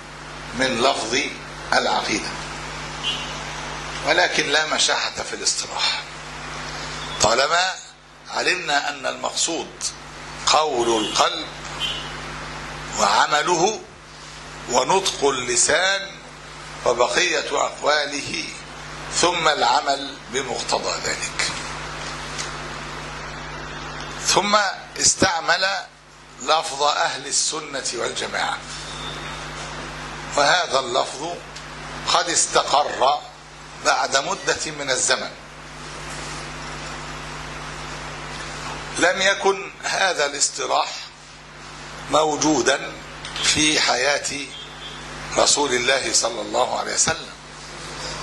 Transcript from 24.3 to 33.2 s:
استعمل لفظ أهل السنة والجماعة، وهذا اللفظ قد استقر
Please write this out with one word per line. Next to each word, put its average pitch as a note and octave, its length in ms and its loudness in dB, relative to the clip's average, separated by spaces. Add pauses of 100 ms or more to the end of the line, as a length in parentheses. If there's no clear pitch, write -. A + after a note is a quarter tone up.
استعمل E3+ 680 4 (760)
لفظ D3 400 2
أهل D3 440 2
السنة C#3 580 -2 (100)
والجماعة، A2+ 640 -2 (1800)
وهذا D3+ 420 6
اللفظ C3+ 500 0 (800)
قد F3 200 4
استقر D3 920 4 (640)